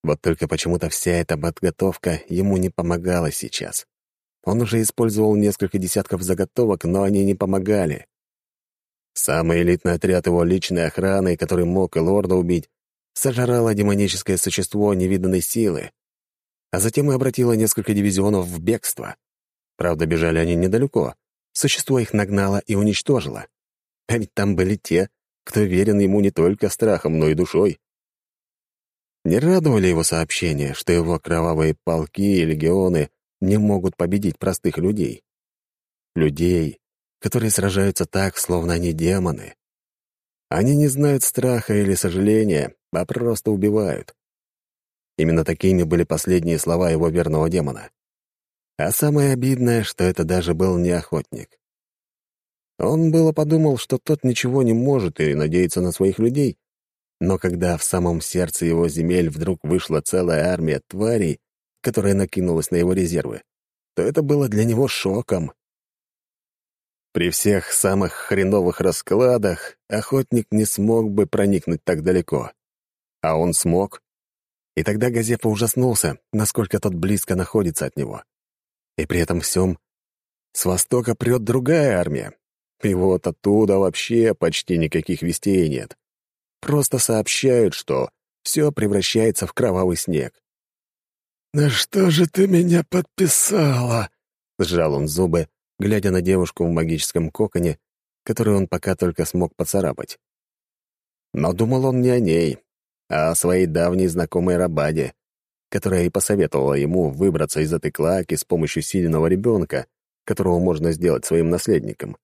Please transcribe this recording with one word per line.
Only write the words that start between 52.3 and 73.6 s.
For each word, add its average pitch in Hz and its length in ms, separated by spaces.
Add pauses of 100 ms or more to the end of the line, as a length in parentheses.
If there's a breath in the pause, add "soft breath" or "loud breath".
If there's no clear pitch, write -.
Он 160 320
было 160 220
подумал, 156 440
что 131 200
тот - 260
ничего 127 400
не 117 80
может 117 480
и 76 140
надеется 80 480
на 90 100
своих 95 260
людей, 123 400 (640)
но 90 200
когда 87 380
в - 60
самом 87 380
сердце 87 440
его 85 220
земель 82 420
вдруг 80 340
вышла 80 380
целая 87 520
армия 80 340
тварей, 101 520 (420)
которая 101 320
накинулась 90 580
на 90 40
его 90 180
резервы, 82 480 (540)
то 82 80
это 151 180
было 143 260
для 107 160
него 117 240
шоком. 95 680 (1600)
При 87 180
всех 101 400
самых 98 420
хреновых 95 640
раскладах 101 1000 (120)
охотник 117 600
не 107 140
смог 110 440
бы 101 160
проникнуть 95 580
так 80 200
далеко. 82 480 (720)
А 80 160
он 85 160
смог. 90 500 (720)